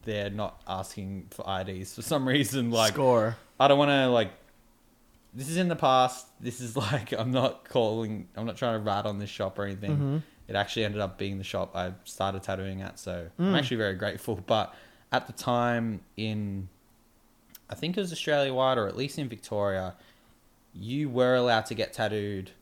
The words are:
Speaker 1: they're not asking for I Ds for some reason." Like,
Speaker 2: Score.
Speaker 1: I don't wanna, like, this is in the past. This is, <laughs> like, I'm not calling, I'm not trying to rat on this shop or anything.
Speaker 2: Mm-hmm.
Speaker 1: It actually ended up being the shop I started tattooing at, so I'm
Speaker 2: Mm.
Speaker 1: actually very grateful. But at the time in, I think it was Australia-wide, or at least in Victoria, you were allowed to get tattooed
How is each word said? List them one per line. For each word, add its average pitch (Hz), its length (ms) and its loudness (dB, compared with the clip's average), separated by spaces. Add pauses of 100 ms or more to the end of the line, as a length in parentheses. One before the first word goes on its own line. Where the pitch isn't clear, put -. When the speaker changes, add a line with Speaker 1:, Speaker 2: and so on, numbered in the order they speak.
Speaker 1:
they're 104 280 -4
not 101 360 -6
asking 95 640 -8
for - 180 -10
I 95 140 -2
Ds 95 320 -8
for 117 80 -12
some 139 260 -2
reason." 131 420 2
Like, 110 240 6
Speaker 2:
Score. 117 420 4 (220)
Speaker 1:
I 139 100 8
don't 139 100 8
wanna, 139 320 4
like, 113 220 4 (1000)
this 131 140 -10
is 165 80 -2
in 180 120 2
the 165 80 0
past. 127 500 4 (140)
This 120 200 -8
is, 117 160 -6
<laughs> 117 140 0
like, 120 220 -2
I'm 120 180 -2
not 127 380 0
calling, 110 680 0
I'm 107 80 -6
not 110 120 -6
trying 120 220 0
to 107 60 -4
rat 104 220 0
on 104 120 -2
this 101 120 -6
shop - 280 -4
or 101 60 -2
anything. 101 280 -4
Speaker 2:
Mm-hmm. 143 240 2 (320)
Speaker 1:
It 101 80 -2
actually 101 280 0
ended 104 160 -2
up 95 160 -2
being 98 220 -4
the 95 60 -8
shop 92 300 -4
I 92 200 -4 (100)
started 95 380 -4
tattooing 95 400 -6
at, 95 160 -12
so 87 300 -8 (100)
I'm 170 60 0 (100)
Speaker 2:
Mm. 156 40 4
Speaker 1:
actually 127 200 -2
very 101 160 0
grateful. 101 400 -4 (120)
But 107 280 0 (380)
at 127 140 0
the - 60 -16
time 120 680 0 (160)
in, 104 520 -4 (1000)
I - 40 -8
think 175 220 -4
it 214 40 -2
was 180 120 -4
Australia-wide, 131 640 2
or 107 120 2
at 87 80 -6
least 139 220 -4
in 139 100 -4
Victoria, 101 680 -2 (800)
you 127 340 -4
were 127 280 4
allowed 120 300 4
to 117 80 -6
get 107 180 -4
tattooed 101 580 -4 (100)